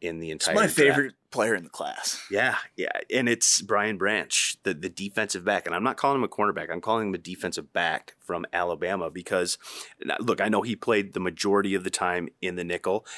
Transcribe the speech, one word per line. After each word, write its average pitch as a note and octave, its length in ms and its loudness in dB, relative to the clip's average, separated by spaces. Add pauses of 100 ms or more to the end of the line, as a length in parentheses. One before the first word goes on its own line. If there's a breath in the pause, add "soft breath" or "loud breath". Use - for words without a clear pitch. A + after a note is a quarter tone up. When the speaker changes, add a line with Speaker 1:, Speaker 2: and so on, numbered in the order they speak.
Speaker 1:
in E2 180 -6
the D#2+ 120 -6
Speaker 2:
It's D#2 160 -2
Speaker 1:
entire - 80 2
Speaker 2:
my A3 80 6
Speaker 1:
draft. F3+ 120 2
Speaker 2:
favorite C#3 380 6 (160)
player A2 260 2
in F2+ 80 -2
the D#2 60 -18
class. - 500 -6 (100)
Speaker 1:
Yeah, A2 260 2 (200)
yeah, E2+ 140 -2 (240)
and B2 160 4
it's - 320 4
Brian G#2 360 2
Branch, G2 640 0
the, F#2+ 100 2
the E2 160 -6
defensive G2 560 -4
back. G2 220 2
And E2+ 80 -2
I'm F#2+ 80 0
not C3 120 0
calling C#3 220 2
him B2 60 2
a G#2 40 2
cornerback. E2 440 0
I'm E2+ 100 -4
calling A2 280 0
him F#2+ 40 -2
a F2 60 -4
defensive E2+ 520 -8
back E2 480 -2
from F2 320 -6
Alabama F2 600 -2
because, F2+ 460 -2 (460 loud breath)
now, - 160 -2
look, - 220 0
I G#2 80 2
know G#2 140 4
he A2+ 120 -4
played G2+ 380 2
the F#2+ 80 -4
majority G2 540 2
of F#2 100 -2
the F#2+ 60 -4
time F2 360 0 (140)
in F2+ 140 -4
the F2 100 -4
nickel, F#2 400 -2 (120)